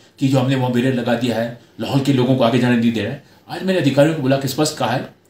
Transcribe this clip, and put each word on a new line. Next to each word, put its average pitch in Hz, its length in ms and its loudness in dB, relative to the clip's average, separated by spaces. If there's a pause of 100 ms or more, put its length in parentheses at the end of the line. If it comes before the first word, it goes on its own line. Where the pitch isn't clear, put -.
(200)
कि 139 80 0
जो 131 120 2
हमने 131 160 0
वहाँ 123 160 0
barrier 123 220 2
लगा 120 200 -2
दिया 117 220 -2
है, 120 260 -6 (200)
लाहौल 135 200 -2
के 139 120 0
लोगों 123 220 2
को 131 80 2
आगे 117 160 2
जाने 123 180 2
नहीं 117 160 2
दे 107 80 -4
रहे - 100 -4
हैं। - 120 -12 (260)
आज 175 140 -8
मैंने 185 160 0
अधिकारियों 143 360 2
को 147 60 -6
बुला 131 160 2
के 135 100 -4
स्पष्ट - 300 -2
कहा 117 120 -2
है, 127 200 -4 (200)